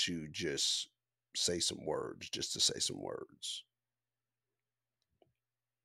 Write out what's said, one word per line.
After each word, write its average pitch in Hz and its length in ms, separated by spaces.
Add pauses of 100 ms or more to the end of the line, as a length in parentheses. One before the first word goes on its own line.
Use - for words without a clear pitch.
to 82 240
just - 600 (460)
say 87 240
some - 260
words, - 440
just - 240
to - 60
say - 200
some 50 220
words. - 600 (2250)